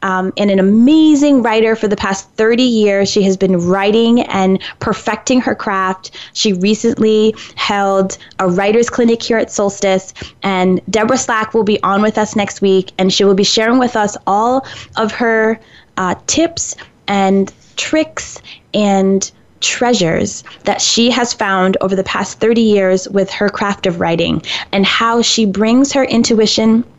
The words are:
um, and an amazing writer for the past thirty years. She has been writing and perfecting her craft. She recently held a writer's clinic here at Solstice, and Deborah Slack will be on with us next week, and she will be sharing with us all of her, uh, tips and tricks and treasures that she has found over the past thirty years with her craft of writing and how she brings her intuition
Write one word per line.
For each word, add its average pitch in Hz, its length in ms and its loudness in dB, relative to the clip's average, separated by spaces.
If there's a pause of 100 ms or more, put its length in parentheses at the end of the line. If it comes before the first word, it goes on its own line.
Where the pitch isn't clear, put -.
um, 185 340 -2
and 208 140 0
an 190 80 2
amazing 277 840 4
writer 220 340 2
for 220 100 -4
the 202 100 0
past 196 360 -6
thirty 226 320 2
years. 208 440 2
She 208 140 0
has 190 140 2
been 185 320 0
writing 220 540 2
and 190 380 0 (200)
perfecting 233 640 -2
her - 120 -2
craft. 190 560 -4 (220)
She 208 220 -2
recently 214 840 0 (180)
held 196 640 -2 (220)
a 190 80 0
writer's 202 420 0
clinic 233 320 0
here 226 160 0
at - 140 -4
Solstice, 196 600 -2 (300)
and 185 380 0 (100)
Deborah 226 260 0
Slack 220 380 -4
will 220 80 2
be 208 220 0
on 196 180 0
with 214 160 0
us 214 160 -2
next 202 260 -4
week, 190 380 2
and 190 140 2
she 208 100 0
will 196 120 4
be 196 100 2
sharing 226 340 0
with 247 160 0
us 208 220 -2 (100)
all 240 400 0 (300)
of 220 160 -2
her, 220 480 0 (380)
uh, 185 180 -2 (100)
tips - 480 -2 (320)
and 196 460 0 (240)
tricks - 680 -4 (320)
and 196 560 0 (300)
treasures 202 840 -2 (200)
that 202 140 -2
she 233 320 0
has 240 220 -2
found 190 480 0
over 190 160 -2
the 190 80 -2
past - 340 -8
thirty 226 220 2
years 196 480 2
with 196 220 -2
her - 180 -2
craft 202 380 -4
of 175 120 -2
writing 170 440 -2 (300)
and 196 120 2
how 233 380 0
she 226 240 0
brings 220 440 2
her 269 140 0
intuition 226 800 2 (140)